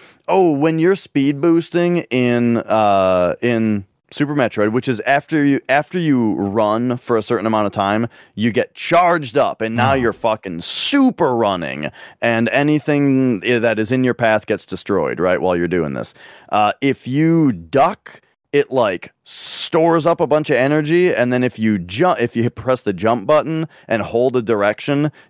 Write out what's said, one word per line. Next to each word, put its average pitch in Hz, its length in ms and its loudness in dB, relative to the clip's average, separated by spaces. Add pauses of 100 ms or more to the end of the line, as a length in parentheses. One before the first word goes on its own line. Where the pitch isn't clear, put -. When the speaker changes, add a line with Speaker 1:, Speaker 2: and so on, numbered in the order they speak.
(280)
Speaker 1:
Oh, 175 240 4
when 160 260 0
you're 180 180 2
speed 139 440 -2
boosting 170 580 0 (120)
in, 120 480 2
uh, 95 800 2
in 110 440 0 (260)
Super 147 240 -4
Metroid, 110 380 0
which 127 160 -2
is 113 120 -2
after 143 440 0
you, 139 240 2
after 147 320 0
you 127 340 2
run 107 640 -2
for 123 200 -2
a 107 60 0
certain 107 240 -2
amount 107 200 0
of 98 60 -4
time, 104 360 -2 (260)
you 110 160 -2
get 110 240 -2
charged 170 640 0
up, 120 240 0
and 113 160 -4
now 127 160 2
Speaker 2:
Oh. - 20 2
Speaker 1:
you're 117 180 0
fucking 101 500 -4
super 233 720 0
running, 80 560 -2 (300)
and 117 300 0
anything 139 960 0
i-, 120 120 2
that 110 200 0
is 110 140 -2
in 131 120 0
your 123 100 2
path 110 320 0
gets 101 200 -4
destroyed, 80 540 -2
right, 90 200 2
while 90 160 0
you're 87 120 -2
doing 80 260 -2
this. 58 180 -8 (380)
Uh, 104 300 2
if 135 280 -2
you 156 440 2
duck, 131 680 -2 (320)
it, 143 180 0
like, 110 420 -2 (120)
stores 165 800 0
up 170 140 0
a 160 60 2
bunch 151 240 0
of 131 60 4
energy, 151 560 2
and 123 200 0
then 123 100 0
if 123 160 -2
you 110 200 2
ju-, 107 400 0
if 117 180 -2
you 117 120 0
press 123 340 -4
the 104 100 -2
jump 104 340 0
button 151 400 0 (220)
and 110 140 0
hold 123 340 -2
a 127 40 2
direction, 113 720 0 (200)